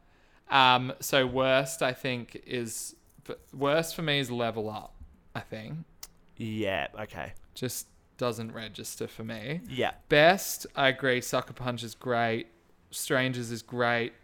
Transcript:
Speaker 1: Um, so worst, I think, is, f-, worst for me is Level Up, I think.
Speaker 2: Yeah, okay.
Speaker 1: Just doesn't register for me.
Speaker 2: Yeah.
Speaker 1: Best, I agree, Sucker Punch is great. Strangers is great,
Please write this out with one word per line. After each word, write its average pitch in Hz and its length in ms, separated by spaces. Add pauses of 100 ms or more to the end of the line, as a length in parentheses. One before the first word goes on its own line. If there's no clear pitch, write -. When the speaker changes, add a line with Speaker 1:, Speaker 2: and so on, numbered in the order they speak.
(500)
Speaker 1:
Um, 127 500
so 135 280
worst, 131 560
I 127 100
think, 123 540
is, - 480 (340)
f-, - 60 (180)
worst 147 420
for 170 60
me 151 180
is 123 120
Level 113 400
Up, 104 220 (420)
I 107 60
think. 117 440 (500)
Speaker 2:
Yeah, 104 520 (120)
okay. 98 340 (200)
Speaker 1:
Just - 340 (300)
doesn't 113 360
register 110 540
for - 160
me. 113 460
Speaker 2:
Yeah. 127 220 (180)
Speaker 1:
Best, 160 640
I 139 140
agree, 127 320
Sucker 127 320
Punch 120 300
is 113 120
great. 117 520 (440)
Strangers 127 580
is 117 140
great, 120 500 (100)